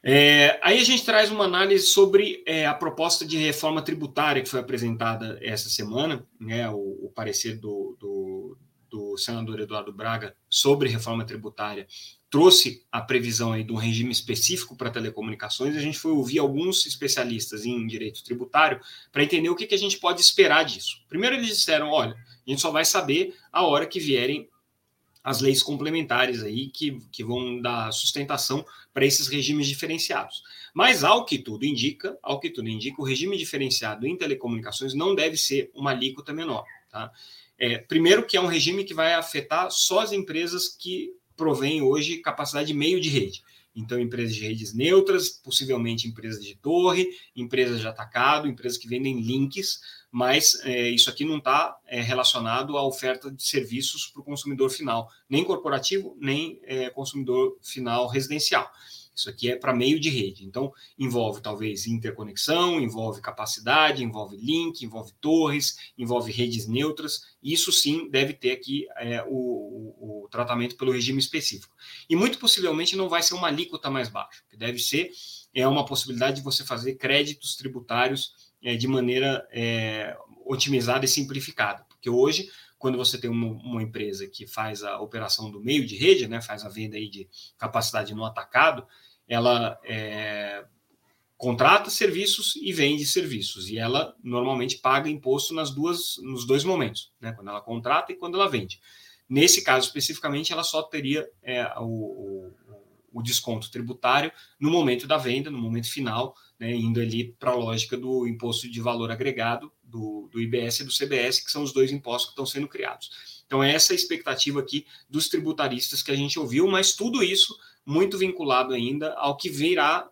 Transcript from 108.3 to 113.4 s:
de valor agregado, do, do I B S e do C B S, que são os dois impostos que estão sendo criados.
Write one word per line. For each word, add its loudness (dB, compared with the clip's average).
de -10
valor -2
agregado, -4
do, -10
do -6
I 0
B 0
S -2
e -10
do -8
C 0
B 0
S, 2
que -6
são -2
os -4
dois 4
impostos -4
que -18
estão -6
sendo -4
criados. -10